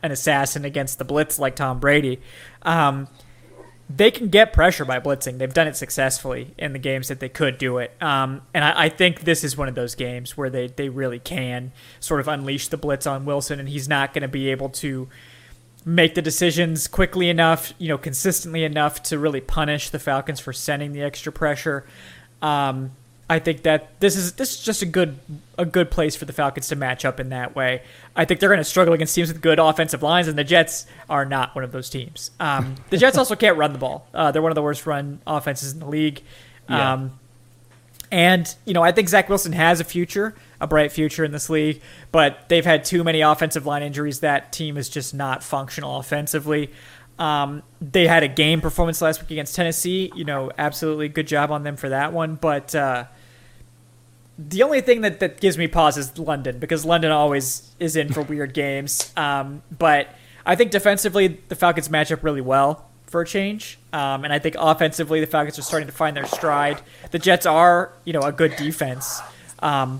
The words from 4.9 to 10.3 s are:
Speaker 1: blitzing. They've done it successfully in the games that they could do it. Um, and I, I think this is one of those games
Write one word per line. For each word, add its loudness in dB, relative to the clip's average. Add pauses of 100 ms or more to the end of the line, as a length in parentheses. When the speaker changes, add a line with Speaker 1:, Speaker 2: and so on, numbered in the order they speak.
Speaker 1:
blitzing. -4
They've -2
done 4
it -8
successfully -4
in -6
the -8
games -4
that -8
they -8
could -2
do -2
it. -6 (100)
Um, -2 (100)
and 0
I, 2
I 6
think 2
this 0
is -4
one -4
of -8
those -6
games -10